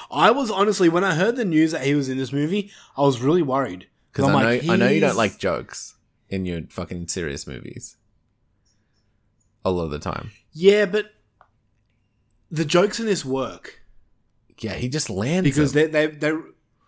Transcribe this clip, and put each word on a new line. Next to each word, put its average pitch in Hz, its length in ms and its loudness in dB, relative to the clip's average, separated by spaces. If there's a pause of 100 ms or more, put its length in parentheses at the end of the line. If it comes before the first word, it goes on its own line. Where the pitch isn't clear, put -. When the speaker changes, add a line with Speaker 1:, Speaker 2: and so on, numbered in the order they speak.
(100)
Speaker 1:
I 160 200 4
was 254 200 2
honestly, 196 380 4
when 175 160 2
I 185 100 0
heard 208 220 0
the 247 80 -2
news 160 280 2
that 147 120 -4
he 139 100 2
was 139 140 0
in 131 100 -4
this 131 140 -6
movie, 170 380 -2 (260)
I 139 60 0
was 135 180 4
really 156 220 2
worried. 127 440 -4 (260)
Speaker 2:
'Cause 135 120 0
Speaker 1:
I'm 143 100 4
Speaker 2:
I 139 100 4
Speaker 1:
like, 120 200 2
Speaker 2:
know, 165 80 0
I - 40 4
know - 120 4
you - 120 4
don't 143 100 4
Speaker 1:
"He's" 113 60 0
Speaker 2:
like 110 220 0
jokes - 560 -6 (340)
in 95 180 -4
your 85 220 -4
fucking 87 400 -8
serious 76 380 -6
movies. - 500 -14 (1700)
A 98 60 0
lot 87 140 0
of 78 60 -4
the 73 100 -6
time. - 320 -8 (200)
Speaker 1:
Yeah, 196 340 4
but 202 260 -4 (1400)
the 160 140 -2
jokes 185 340 2
in 226 80 -4
this 180 180 -2
work. 131 580 -6 (760)
Speaker 2:
Yeah, - 160 -8
he 135 140 -4
just 147 220 -4
lands 131 380 0
Speaker 1:
Because 139 260 2
Speaker 2:
them. 151 180 2
Speaker 1:
they, 156 160 2
they, 156 80 -14
they, 151 160 -2 (560)